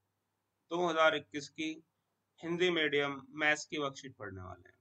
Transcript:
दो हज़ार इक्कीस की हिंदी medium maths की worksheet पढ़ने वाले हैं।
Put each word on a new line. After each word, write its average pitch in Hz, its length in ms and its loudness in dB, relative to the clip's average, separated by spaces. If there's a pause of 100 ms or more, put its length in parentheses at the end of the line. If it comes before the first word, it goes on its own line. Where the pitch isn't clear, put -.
(720)
दो 175 160 0
हज़ार 160 300 4
इक्कीस 143 320 -8
की 160 360 -8 (580)
हिंदी 175 280 2
medium 143 600 2
maths 151 340 2
की 156 140 -8
worksheet 139 380 -6
पढ़ने 98 240 -10
वाले 90 280 -14
हैं। - 120 -20